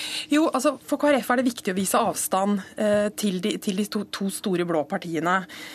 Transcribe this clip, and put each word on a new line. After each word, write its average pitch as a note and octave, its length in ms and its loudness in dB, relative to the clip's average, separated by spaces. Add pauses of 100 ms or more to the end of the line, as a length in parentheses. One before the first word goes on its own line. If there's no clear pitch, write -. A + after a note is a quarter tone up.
(300)
Jo, D4+ 220 4
altså, C4+ 240 2 (100)
for C#4 140 -2
K D4 100 2
R C#4+ 140 6
F - 80 0
er B3 80 4
det B3 80 2
viktig A#3 260 -2
å F#3 40 0
vise G3+ 200 2
avstand, G3 640 2 (160)
eh, G#3 320 2 (100)
til F#3 240 0
de, G#3 220 0
til G3 160 -2
de G#3 100 0
to, G#3 220 -4
to G3 180 -4
store F3 380 -2
blå D#3+ 180 0
partiene. F3 540 0 (360)